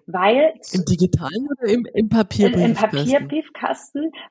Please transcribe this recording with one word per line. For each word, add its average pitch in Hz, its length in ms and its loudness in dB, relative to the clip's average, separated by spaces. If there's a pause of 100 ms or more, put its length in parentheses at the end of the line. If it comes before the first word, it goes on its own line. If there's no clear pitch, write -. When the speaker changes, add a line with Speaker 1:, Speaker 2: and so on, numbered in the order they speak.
Speaker 1:
Weil 214 480 2 (160)
Speaker 2:
Im 185 140 -2
digitalen 180 680 0
oder 254 180 -4
im, 240 120 2
im - 40 -8
Speaker 1:
Im, - 80 -14
im 214 160 0
Speaker 2:
Papierbriefkasten? 202 920 2
Speaker 1:
Papierbriefkasten, 285 1120 -4 (200)